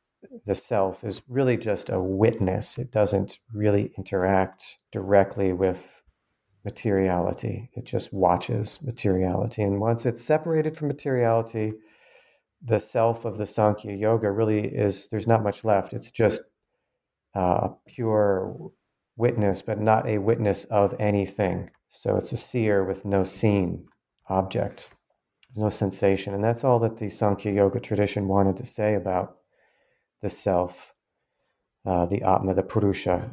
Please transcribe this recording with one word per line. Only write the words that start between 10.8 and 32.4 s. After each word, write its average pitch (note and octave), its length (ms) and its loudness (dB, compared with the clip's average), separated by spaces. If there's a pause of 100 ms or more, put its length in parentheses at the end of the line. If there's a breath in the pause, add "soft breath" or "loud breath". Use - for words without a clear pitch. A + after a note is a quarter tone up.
materiality, A#2 840 0 (920 soft breath)
the A2+ 160 2
self A2+ 460 0
of G2+ 120 -6
the G#2 100 -4
Sankhya G#2+ 480 2
Yoga G#2+ 360 2
really G#2+ 360 0
is, G2+ 420 -2
there's A2 180 -6
not A2+ 160 4
much G#2 220 -4
left. G2+ 260 2
It's A2 200 -10
just, A2+ 320 2 (920)
uh, G2+ 40 -2
a F2+ 360 2 (120)
pure G#2 840 -2 (460)
witness, A2+ 440 0
but G#2+ 200 -6
not A2 260 2
a G#2+ 120 -2
witness G#2 460 0
of G2+ 320 2
anything. G2 720 0 (220)
So G2+ 220 -2
it's - 160 -2
a B2 60 -4
seer G#2 480 0
with F#2+ 180 -6
no G2 220 2
seen F#2+ 640 0 (420)
object, F#2+ 640 -2 (640)
no G#2+ 120 0
sensation. G2 640 0
And G2+ 80 -4
that's A#2 220 0
all B2 160 4
that A2+ 180 -2
the G#2 120 -8
Sankhya G#2 420 -2
Yoga G2 300 2
tradition G2+ 480 -2
wanted G2 280 4
to - 80 -10
say G#2+ 300 -2
about F#2 400 -2 (840)
the G2+ 80 -4
self, - 640 -2 (920)
uh, F2 200 2
the F#2+ 160 -2
Atma, F#2+ 320 2